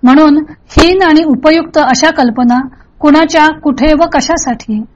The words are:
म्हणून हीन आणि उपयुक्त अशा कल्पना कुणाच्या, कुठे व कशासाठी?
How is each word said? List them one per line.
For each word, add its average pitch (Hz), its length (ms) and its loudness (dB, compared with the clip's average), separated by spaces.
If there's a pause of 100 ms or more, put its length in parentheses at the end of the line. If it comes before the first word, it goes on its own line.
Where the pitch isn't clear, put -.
म्हणून 294 340 4 (300)
हीन 359 340 0
आणि 320 220 2
उपयुक्त 311 540 -2
अशा 294 340 0
कल्पना 247 560 -2 (320)
कुणाच्या, 311 480 2
कुठे 311 460 -2
व 302 100 0 (100)
कशासाठी? 254 680 -4 (120)